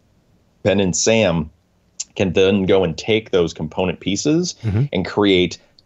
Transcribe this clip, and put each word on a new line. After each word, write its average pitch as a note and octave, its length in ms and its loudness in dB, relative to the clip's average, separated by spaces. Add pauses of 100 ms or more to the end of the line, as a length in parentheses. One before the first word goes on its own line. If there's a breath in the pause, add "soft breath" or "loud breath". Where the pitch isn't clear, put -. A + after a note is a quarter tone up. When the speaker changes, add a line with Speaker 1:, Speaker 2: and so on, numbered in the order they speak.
(640)
Speaker 1:
Ben G2 180 2
and F#2 160 0
Sam F2+ 540 0 (640)
can F#2+ 160 -2
then F#2+ 320 2
go F#2+ 180 2
and E2 140 -2
take - 340 -2
those E2+ 220 0
component F2+ 480 -6
pieces D3+ 540 -2 (100)
Speaker 2:
Mm-hmm. A2 280 0
Speaker 1:
and F2+ 140 -2
create F#2 520 2 (280 soft breath)